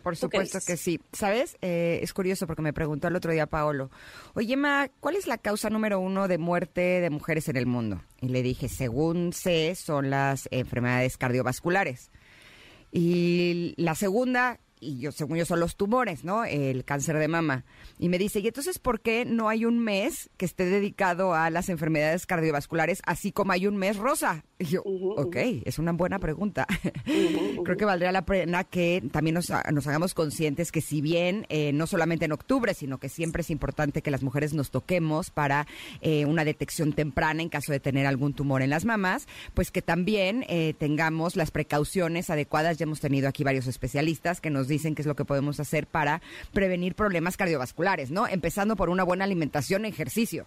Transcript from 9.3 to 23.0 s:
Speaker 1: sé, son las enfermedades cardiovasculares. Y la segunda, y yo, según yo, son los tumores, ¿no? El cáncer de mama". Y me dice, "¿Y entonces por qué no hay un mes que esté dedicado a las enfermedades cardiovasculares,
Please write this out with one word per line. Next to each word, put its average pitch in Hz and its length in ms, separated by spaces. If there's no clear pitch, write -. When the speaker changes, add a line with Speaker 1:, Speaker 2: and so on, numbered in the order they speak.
Speaker 1:
sé, 165 440
son 139 340
las 139 420
enfermedades 123 680
cardiovasculares. 127 920
Y 175 840
la 160 180
segunda, 247 640
y 131 200
yo, 139 120
según 156 260
yo, 170 80
son 170 140
los 170 160
tumores, 202 480
¿no? 208 220
El 135 380
cáncer 143 340
de 156 100
mama". 156 360
Y 175 100
me 180 80
dice, 202 220
"¿Y 202 80
entonces 285 320
por 240 220
qué 226 240
no 226 240
hay 220 160
un 233 140
mes 220 580
que 185 80
esté 180 200
dedicado 190 680
a 160 180
las 170 180
enfermedades 160 560
cardiovasculares, 160 800